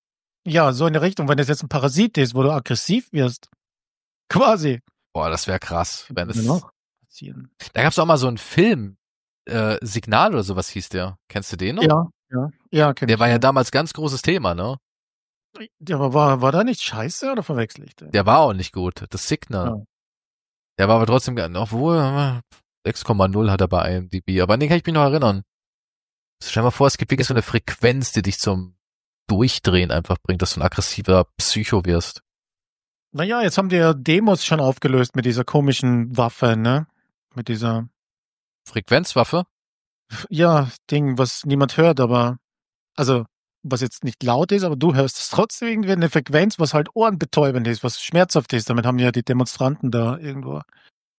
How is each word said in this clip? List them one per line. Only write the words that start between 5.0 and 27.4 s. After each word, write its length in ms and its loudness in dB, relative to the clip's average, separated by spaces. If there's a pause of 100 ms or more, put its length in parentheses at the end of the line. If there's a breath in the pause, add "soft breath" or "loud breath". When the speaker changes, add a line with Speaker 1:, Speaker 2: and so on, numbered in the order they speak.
Speaker 2:
Boah, 160 -2
das 180 -6
wär 120 -2
krass, 500 -6
wenn 180 -6
Speaker 1:
Was 100 -6
Speaker 2:
es 80 -2
Speaker 1:
noch 260 -2 (340)
passieren? 460 -20 (220 loud breath)
Speaker 2:
Da 100 0
gab's 160 0
auch 60 4
mal 120 4
so 100 0
einen 100 -4
Film, 600 0 (480)
äh, 360 -2
Signal 520 0
oder 100 0
sowas 260 -4
hieß 200 -10
der. 280 -6 (120)
Kennst 240 -8
du 40 -8
den 180 -4
noch? 80 -2
Speaker 1:
Ja, 260 4 (200)
ja, 200 -4 (220)
ja, 220 4
kenn 140 -6
Speaker 2:
Der 80 4
Speaker 1:
ich, 40 0
Speaker 2:
war 80 4
ja 60 4
Speaker 1:
ja. 60 4
Speaker 2:
damals 320 2
ganz 220 -2
großes 280 -6
Thema, 320 0
ne? 240 -6 (1000)
Speaker 1:
Ja, 180 -6
aber 160 0
war, 280 4
war 120 2
da 100 2
nicht 180 -4
scheiße 480 -6
oder 140 -4
verwechsel 400 -6
ich 140 -20
den? 140 -20
Speaker 2:
Der 140 0
war 140 6
auch 140 4
nicht 180 -6
gut, 380 -6
das 180 -10
Signal. 400 -4
Speaker 1:
Ja. 160 -8 (960)
Speaker 2:
Der 80 2
war 80 6
aber 120 4
trotzdem, 280 0
ge-, 200 -6
obwohl, 420 0
äh, 440 -2 (440)
sechs 180 -6
Komma 240 2
null 240 2
hat 80 2
er 80 2
bei 240 0
I 40 -2
M 140 -8
D 120 -6
B, 200 0
aber 120 2
an 80 2
den 80 0
kann 80 4
ich 80 -4
mich 100 -2
noch 60 4
erinnern. 420 2 (1000)
Stell 200 -4
dir 60 4
mal 40 2
vor, 160 4
es 100 0
gibt 140 -4
wirklich 160 0
so 60 -2
eine 80 2